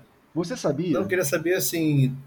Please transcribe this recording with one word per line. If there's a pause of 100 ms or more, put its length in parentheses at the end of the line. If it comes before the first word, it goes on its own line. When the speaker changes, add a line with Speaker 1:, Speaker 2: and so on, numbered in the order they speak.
(320)
Speaker 1:
Você
sabia?
Speaker 2:
Não,
eu
queria
saber,
assim, (100)